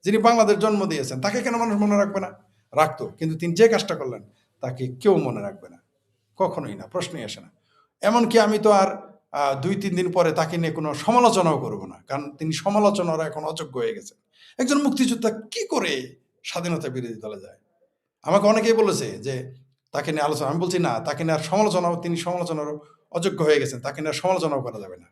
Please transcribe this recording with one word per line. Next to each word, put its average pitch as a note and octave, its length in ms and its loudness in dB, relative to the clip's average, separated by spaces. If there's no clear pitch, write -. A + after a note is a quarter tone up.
যিনি G#3 140 2
বাংলাদেশ A3 400 4
জন্ম G#3 280 2
দিয়েছেন, C3 360 -4
তাকে G#3 200 -2
কেন A#3 140 -2
মানুষ A#3 220 -2
মনে G#3 200 2
রাখবে G3 220 0
না? F#3 80 -6
রাখতো, C#3 340 0
কিন্তু D#3+ 300 -6
তিনি E3+ 160 -4
যে A3 140 6
কাজটা F#3+ 280 2
করলেন, B2 280 -8
তাকে B2+ 260 -6
কেউ F#3 300 2
মনে A#2 240 -2
রাখবে G2 280 -12
না, - 120 -20
কখনোই C#3 380 -2
না, F#2+ 120 -18
প্রশ্নই E3 360 -6
আসে G#2 180 -12
না। - 100 -20
এমনকি A3+ 380 4
আমি G#3 200 4
তো G#3+ 120 6
আর, F#3+ 160 6
আহ, C#3 300 0
দুই F#3+ 140 0
তিন G3 200 -4
দিন F3+ 160 0
পরে E3+ 200 4
তাকে D#3+ 260 0
নিয়ে E3 160 -2
কোনো D#3 200 -4
সমালোচনাও G3+ 640 4
করবো G#2 280 -6
না, - 220 -18
কারণ C#3+ 280 -6
তিনি D#3+ 160 -4
সমালোচনার G3 680 2
এখন D3+ 260 -6
অযোগ্য D#3 340 -8
হয়ে A2+ 140 -2
গেছেন। - 240 -16
একজন C#4+ 240 2
মুক্তিযোদ্ধা A3+ 480 0
কি - 380 -6
করে D3+ 480 -2
স্বাধীনতা E3+ 460 -4
বিরোধী A#2+ 240 -8
দলে G#2 260 -12
যায়? - 180 -20
আমাকে G3+ 240 2
অনেকেই A3 260 4
বলেছে F3 440 0
যে B2+ 360 -8
তাকে C#3+ 200 -4
নিয়ে D3+ 120 -2
আলোচনা, C#3+ 260 -2
আমি D#3+ 100 -2
বলছি F3+ 200 -2
না, B2 200 0
তাকে D3 240 -6
নিয়ে D#3+ 120 0
আর - 40 -2
সমালোচনাও, F#3 560 0
তিনি E3+ 220 -4
সমালোচনারও E3 640 -6
অযোগ্য F3 320 -2
হয়ে D3+ 160 6
গেছেন, B2 200 -4
তাকে C#3 220 -8
নিয়ে D#3 80 -2
আর C#3 40 -4
সমালোচনাও E3 480 0
করা A2 180 -8
যাবে F#2 180 -14
না। - 140 -20